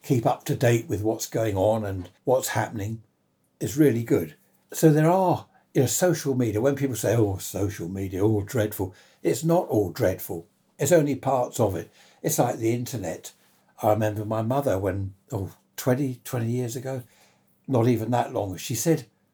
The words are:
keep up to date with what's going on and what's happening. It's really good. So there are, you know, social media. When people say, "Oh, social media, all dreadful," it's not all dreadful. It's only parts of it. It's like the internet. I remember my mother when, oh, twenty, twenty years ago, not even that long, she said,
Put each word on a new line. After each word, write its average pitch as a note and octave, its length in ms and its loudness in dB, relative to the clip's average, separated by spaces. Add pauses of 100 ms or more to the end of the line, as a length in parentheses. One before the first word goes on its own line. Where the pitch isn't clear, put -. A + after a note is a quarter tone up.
keep B2 220 0
up B2 200 0
to D3 100 -2
date A#2+ 320 2
with G2 140 -4
what's A2 240 -2
going A2 320 -2
on G#2+ 260 2
and F#2+ 260 -8 (140)
what's C3 260 2
happening. A2 520 -4 (580)
It's A#2+ 180 -4
really B2 260 4
good. F#2 320 -2 (360)
So D#3+ 200 6
there D#3 180 4
are, F3+ 380 2 (260)
you - 80 4
know, B2 60 4
social D3 480 0
media. A2+ 260 0
When C#3 140 2
people C3+ 200 -2
say, A2 200 0
"Oh, G2+ 220 2
social F#2+ 520 -6
media, F#2+ 320 -4
all G#2+ 200 2
dreadful," G#2 540 -4 (260)
it's D3+ 220 -2
not E3+ 240 2
all G#2 220 0
dreadful. F#2 580 -4 (300)
It's C#3+ 140 0
only D3 240 4
parts C3 440 -2
of G2+ 160 2
it. - 160 -10 (320)
It's - 160 -2
like B2 180 0
the A2+ 160 0
internet. A2+ 600 -8 (500)
I A2 80 4
remember G#2+ 340 0
my A2 160 -2
mother A#2 380 0
when, G2 340 -2 (180)
oh, F#2+ 200 -6 (240)
twenty, B2+ 480 -2
twenty A2+ 280 -4
years A#2+ 240 -4
ago, B2+ 280 -8 (640)
not A#2 200 4
even A#2 240 2
that - 220 0
long, G2 240 -4
she - 180 -8
said, D#3+ 300 0 (280)